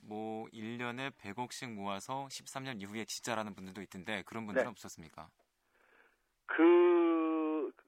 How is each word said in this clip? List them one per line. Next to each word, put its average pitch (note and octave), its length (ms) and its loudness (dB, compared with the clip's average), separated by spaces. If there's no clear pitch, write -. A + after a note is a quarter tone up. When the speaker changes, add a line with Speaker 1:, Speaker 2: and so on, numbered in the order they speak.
Speaker 1:
뭐 A2 480 -6
일 A2+ 260 -8
년에 B2 420 -6
백억씩 A#2 540 -8
모아서 G2+ 560 -6
십삼 - 360 -10
년 B2+ 140 -6
이후에 G#2 260 -6
짓자라는 A2 500 -4
분들도 F#2+ 260 -12
있던데 F#2+ 460 -6
그런 A2 180 -6
분들은 A#2 200 2
Speaker 2:
네. B2 40 -6
Speaker 1:
없었습니까? E2 580 -16
Speaker 2:
그, E3 1300 6